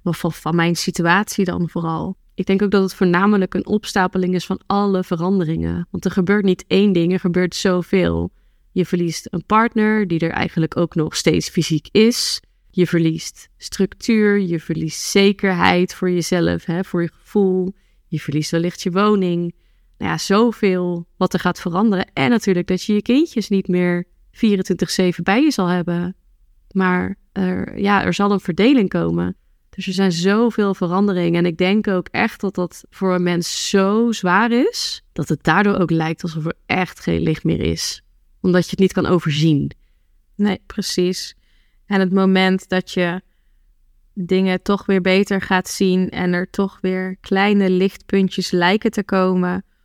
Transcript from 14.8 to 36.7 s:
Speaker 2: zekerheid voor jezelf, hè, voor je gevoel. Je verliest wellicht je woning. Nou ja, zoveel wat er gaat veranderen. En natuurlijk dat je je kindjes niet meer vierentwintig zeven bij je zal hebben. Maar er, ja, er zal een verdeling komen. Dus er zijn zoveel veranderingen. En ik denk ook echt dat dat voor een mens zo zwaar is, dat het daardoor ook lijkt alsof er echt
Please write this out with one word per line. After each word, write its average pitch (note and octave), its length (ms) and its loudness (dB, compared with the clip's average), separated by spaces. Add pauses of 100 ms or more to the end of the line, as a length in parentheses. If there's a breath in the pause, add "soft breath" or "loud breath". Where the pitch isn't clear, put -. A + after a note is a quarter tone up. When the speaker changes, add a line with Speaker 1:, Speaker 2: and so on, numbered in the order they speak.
Speaker 2:
zekerheid F#3 920 2
voor F#3 180 -2
jezelf, E3+ 540 0
hè, F3 180 -2
voor F3 180 -4
je E3+ 120 -2
gevoel. F#3 600 0 (340)
Je D#3 120 -6
verliest D3+ 320 -4
wellicht E3+ 300 -2
je F#3 100 -4
woning. F3+ 640 0 (440)
Nou F#3+ 140 -6
ja, D#3+ 60 -4
zoveel F#3 920 0 (100)
wat F#3 160 0
er F3+ 60 0
gaat F3+ 200 -4
veranderen. F#3+ 540 0
En C3+ 160 0
natuurlijk G3 380 0
dat F#3 160 -2
je G#3+ 100 -2
je G#3 80 2
kindjes B3 480 0
niet G3 180 0
meer F3+ 380 0 (260)
vierentwintig F#3+ 580 0
zeven F3+ 340 0
bij G#3+ 200 2
je D#4 80 4
zal F#3+ 160 0
hebben. F3 480 -2 (560)
Maar F#3 440 0 (160)
er, F#3 480 -4
ja, G3+ 240 0
er F3+ 100 0
zal G3+ 180 0
een G3+ 80 0
verdeling G3+ 500 2
komen. E3+ 460 -2 (340)
Dus - 180 -12
er F#3+ 60 -4
zijn F#3+ 180 2
zoveel G3+ 640 2
veranderingen. F3+ 640 0
En E3+ 60 2
ik E3+ 120 -2
denk G3 300 0
ook F#3 240 0
echt - 300 -2
dat F#3+ 140 -4
dat - 340 -6
voor F#3 260 -2
een F3+ 80 0
mens F3 460 -2
zo G#3 420 2
zwaar G#3 400 2
is, D4 520 -2 (100)
dat - 160 -4
het D3+ 140 -2
daardoor G3 360 2
ook E3 120 0
lijkt D#3+ 320 -2
alsof D#3+ 220 -6
er E3 100 -6 (100)
echt - 340 -4